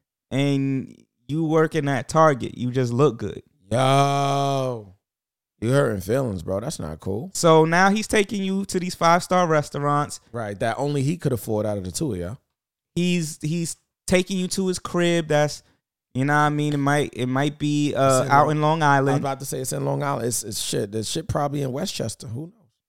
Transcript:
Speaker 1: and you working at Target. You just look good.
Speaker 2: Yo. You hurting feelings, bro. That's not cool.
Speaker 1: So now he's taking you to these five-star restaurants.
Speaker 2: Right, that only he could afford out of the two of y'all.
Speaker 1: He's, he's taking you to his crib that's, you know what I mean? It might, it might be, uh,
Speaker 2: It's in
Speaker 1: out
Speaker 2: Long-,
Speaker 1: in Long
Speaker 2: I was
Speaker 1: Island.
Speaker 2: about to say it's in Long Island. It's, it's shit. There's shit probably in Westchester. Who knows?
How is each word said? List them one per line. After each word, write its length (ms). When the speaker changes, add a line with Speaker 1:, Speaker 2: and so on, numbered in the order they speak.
Speaker 1:
and 640
you 180
working 420
at 200
Target. 500
You 140
just 220
look 240
good. 240
Speaker 2:
Yo. 1200
You 80
hurting 280
feelings, 420
bro. 160
That's 200
not 200
cool. 340
Speaker 1:
So 320
now 240
he's 180
taking 360
you 220
to 140
these 160
five-star 520
restaurants. 720
Speaker 2:
Right, 280
that 180
only 240
he 160
could 160
afford 320
out 120
of 60
the 80
two 220
of 60
y'all. 180
Speaker 1:
He's, 480
he's 340
taking 300
you 120
to 180
his 120
crib 480
that's, 360
you 100
know 100
what 60
I 100
mean? 240
It 40
might, 360
it 120
might 340
be, 360
uh, 260
Speaker 2:
It's 60
in 40
Speaker 1:
out 160
Speaker 2:
Long-, 40
Speaker 1:
in 100
Long 220
Speaker 2:
I 180
was 80
Speaker 1:
Island. 140
Speaker 2:
about 160
to 60
say 140
it's 140
in 120
Long 180
Island. 240
It's, 160
it's 180
shit. 300
There's 180
shit 180
probably 340
in 100
Westchester. 560
Who 140
knows? 100